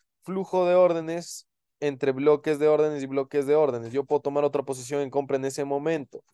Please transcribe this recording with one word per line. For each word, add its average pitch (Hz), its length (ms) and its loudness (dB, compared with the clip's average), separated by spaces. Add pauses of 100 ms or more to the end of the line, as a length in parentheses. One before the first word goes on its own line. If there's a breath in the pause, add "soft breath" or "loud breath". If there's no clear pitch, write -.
(200)
Flujo 185 460 -2
de 175 80 2
órdenes 170 720 0 (320)
entre 139 320 -2
bloques 147 460 2
de 151 100 4
órdenes 151 340 2
y 135 40 -8
bloques 135 400 -2
de 147 80 4
órdenes. 120 360 2
Yo 135 140 -2
puedo 143 160 0
tomar 143 240 -2
otra 143 180 0
posición 135 380 -6
en 139 80 -2
compra 135 300 -2
en 135 80 -4
ese 139 180 -4
momento. 143 580 -4 (120)